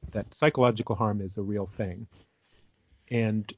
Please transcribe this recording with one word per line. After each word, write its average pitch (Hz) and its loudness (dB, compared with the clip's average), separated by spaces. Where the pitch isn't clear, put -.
that 104 -6
psychological 123 4
harm 104 0
is 95 -8
a 104 -4
real 101 -2
thing. 98 -8
And, 110 0